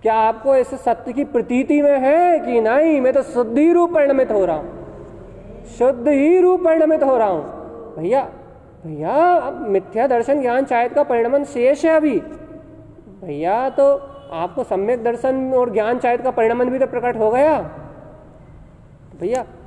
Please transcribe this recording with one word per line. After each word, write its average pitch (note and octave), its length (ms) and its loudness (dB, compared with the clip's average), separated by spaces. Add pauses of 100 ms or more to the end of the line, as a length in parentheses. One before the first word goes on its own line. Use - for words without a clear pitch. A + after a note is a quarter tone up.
क्या A3 120 0
आपको A3+ 420 0
इस B3+ 200 0
सत्य B3 380 -4
की C#4 100 -2
प्रतीति C4 580 0
में C#4+ 180 4
है D#4+ 400 4
कि A#3+ 220 0
नहीं, C#4+ 400 2
मैं B3+ 120 2
तो C4+ 100 2
शुद्धि B3 500 2
रूप F4 200 2
परिणमित C#4 380 2
हो G3 140 2
रहा E3 100 0
हूँ, - 1080 -16 (120)
शुद्ध A#3+ 300 2
ही D4+ 320 4
रूप F4+ 240 4
परिणमित D#4+ 400 2
हो C4 140 2
रहा A3 100 2
हूँ? - 680 -8
भैया, G#3 260 0 (640)
भैया, D#3 280 -6 (220)
अब C4+ 320 -4
मिथ्या G3+ 400 -2
दर्शन C4 340 0
ज्ञान B3+ 240 0
चायत B3 280 -2
का C#4+ 100 2
परिणमन B3+ 400 0
शेष C#4 420 0
है D#4+ 100 4
अभी। D4 240 2 (1000)
भैया, F#3 480 -4
तो C#4 160 2 (480)
आपको F3 300 -6
सम्यक G#3+ 400 -2
दर्शन C4 500 -2
और B3 160 2
ज्ञान A3 300 -2
चायत A#3+ 220 0
का B3+ 100 -2
परिणमन A#3+ 380 0
भी C4 100 -4
तो C4 80 0
प्रकट A#3+ 300 -4
हो G#3+ 140 0
गया। C#4 280 2 (1600)
भैया, A#3 240 -4 (220)